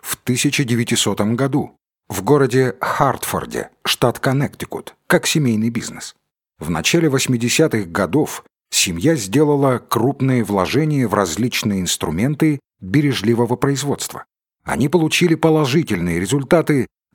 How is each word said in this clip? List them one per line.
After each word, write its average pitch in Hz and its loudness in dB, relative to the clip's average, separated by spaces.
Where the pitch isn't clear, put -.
в - -8
тысяча 135 0
девятисотом 113 0
году 135 -2
в - -6
городе 131 2
Хартфорде, - -2
штат - 0
Коннектикут, - -4
как - 2
семейный 117 0
бизнес. - -10
В 78 -6
начале 151 2
восьмидесятых 120 0
годов 95 -2
семья 95 0
сделала 135 2
крупные 131 0
вложения 117 0
в 101 0
различные 98 0
инструменты 135 0
бережливого 117 0
производства. 139 -4
Они - -2
получили 160 2
положительные 127 0
результаты, 139 0